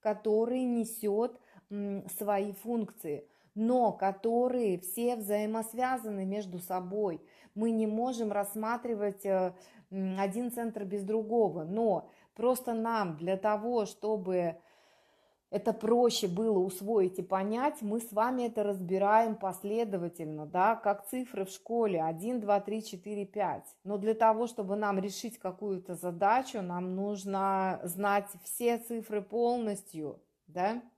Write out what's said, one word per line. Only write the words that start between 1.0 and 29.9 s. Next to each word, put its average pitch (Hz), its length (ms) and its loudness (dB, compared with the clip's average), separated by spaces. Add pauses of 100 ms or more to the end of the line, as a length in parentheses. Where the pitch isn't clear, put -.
м, 202 460 -4
свои 202 360 0
функции, 202 760 -6 (260)
но 226 380 4
которые 226 880 2
все 240 380 -2
взаимосвязаны 220 1080 -2
между 190 360 -4
собой. 180 600 -2 (340)
Мы 226 180 2
не 220 140 2
можем 226 460 0
рассматривать, 208 960 -2
э, 190 260 4 (380)
м, 190 280 -2
один 202 340 0
центр 226 320 -4
без 202 180 -4
другого, 214 600 2
но 196 440 0 (260)
просто 247 400 0
нам 220 420 0
для 175 200 0
того, 214 500 2
чтобы 180 680 0 (920)
это 214 220 0
проще 226 560 4
было 202 300 4
усвоить 190 600 2
и 190 40 -4
понять, 214 580 0
мы 214 200 -2
с 233 120 -12
вами 240 300 2
это 226 200 -2
разбираем 202 720 4
последовательно, 185 1120 -4
да, 180 320 4
как 202 300 0
цифры 240 400 -4
в 190 40 -12
школе: 214 520 0
один, 175 380 -2
два, 208 200 4
три, 208 240 -6
четыре, 202 400 -8
пять. 185 400 -4 (180)
Но 202 140 -4
для 208 180 0
того, 220 320 4
чтобы 202 300 -4
нам 202 220 0
решить 208 400 -6
какую-то 185 560 -6
задачу, 196 680 0
нам 180 340 -4
нужно 196 880 0
знать 202 440 0 (160)
все 240 340 0
цифры 220 440 -4
полностью, 208 960 -2 (260)